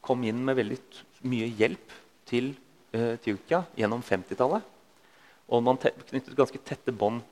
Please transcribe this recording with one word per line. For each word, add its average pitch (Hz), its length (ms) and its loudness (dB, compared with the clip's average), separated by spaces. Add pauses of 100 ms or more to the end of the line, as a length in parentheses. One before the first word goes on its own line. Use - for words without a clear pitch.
kom 127 220 0
inn 117 200 -2
med 135 120 0
veldig 120 240 -2
t-, - 240 -20 (240)
mye 120 240 -2
hjelp 107 460 0 (280)
til, 127 300 0 (380)
eh, 117 240 0
Tyrkia 165 480 0 (100)
gjennom 113 260 0
femtitallet. 123 640 0 (880)
Og 120 140 4
man 127 140 4
te-, - 140 0
knyttet - 440 -8
ganske 135 280 2
tette - 320 -6
bånd. 110 260 0 (100)